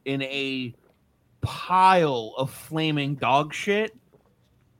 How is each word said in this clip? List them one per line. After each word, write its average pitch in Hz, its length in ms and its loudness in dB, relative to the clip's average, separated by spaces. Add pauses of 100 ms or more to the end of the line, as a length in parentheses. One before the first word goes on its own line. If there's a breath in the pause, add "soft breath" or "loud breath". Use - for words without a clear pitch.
in 139 180 -4
a 135 520 -6 (680)
pile 175 1000 2
of - 120 -2
flaming 151 680 -2
dog 139 360 2
shit, 208 440 -2 (840)